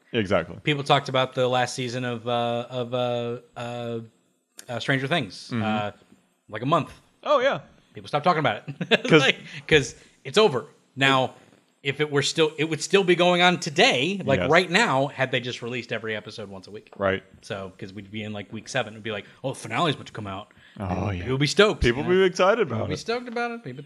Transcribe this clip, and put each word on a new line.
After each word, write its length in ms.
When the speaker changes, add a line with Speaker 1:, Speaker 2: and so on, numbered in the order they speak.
Speaker 1:
Exactly. 500
Speaker 2:
People 220
talked 240
about 260
the 140
last 260
season 300
of, 240
uh, 400
of, 260
uh, 440
uh, 440
uh, 100
Stranger 300
Things, 440
Speaker 1:
Mm-hmm. 100
Speaker 2:
uh, 280
like, 120
a 40
month. 260
Speaker 1:
Oh, 160
yeah. 200
Speaker 2:
People 140
stopped 160
talking 160
about 280
it. 340
<laughs> 60
Speaker 1:
'Cause 140
Speaker 2:
Like, 160
'cause 280
it's 140
over. 280
Now, 400
if 180
it 120
were 100
still, 360
it 100
would 140
still 220
be 120
going 260
on 160
today, 680
like, 160
Speaker 1:
Yes. 100
Speaker 2:
right 200
now, 380
had 240
they 80
just 220
released 300
every 220
episode 360
once 180
a 20
week. 260
Speaker 1:
Right. 260
Speaker 2:
So, 380
'cause 140
we'd 180
be 120
in, 100
like, 200
week 160
seven. 260
It'd 80
be 100
like, 120
"Oh, 120
the 40
finale's 360
about 120
to 60
come 140
out." 260
Speaker 1:
Oh, 40
Speaker 2:
And 100
Speaker 1:
yeah. 60
Speaker 2:
people 140
be 80
stoked, 360
Speaker 1:
People 200
Speaker 2:
you 60
know? 120
Speaker 1:
be 40
excited 440
Speaker 2:
People 100
Speaker 1:
about 100
Speaker 2:
be 60
Speaker 1:
it. 40
Speaker 2:
stoked 300
about 220
it. 140
People 220